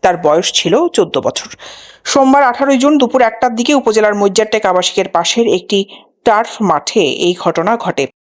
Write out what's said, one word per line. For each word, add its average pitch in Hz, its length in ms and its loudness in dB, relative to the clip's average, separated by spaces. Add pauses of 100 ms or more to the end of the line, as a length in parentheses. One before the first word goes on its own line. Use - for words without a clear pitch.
তার 180 160 0
বয়স 165 360 0
ছিল 240 340 0
চোদ্দ 170 300 0
বছর। - 320 -4 (540)
সোমবার 277 400 2
আঠারোই 269 340 2
জুন 285 200 2
দুপুর 254 240 2
একটার 233 340 0
দিকে 240 180 0
উপজেলার 214 420 2
মজ্জারটেক 208 500 0
আবাসিকের 180 440 0
পাশের 196 380 0
একটি 196 380 -2 (380)
টার্ফ 220 380 0
মাঠে 175 380 0
এই 175 400 0
ঘটনা 180 380 -2
ঘটে। 143 300 -4 (140)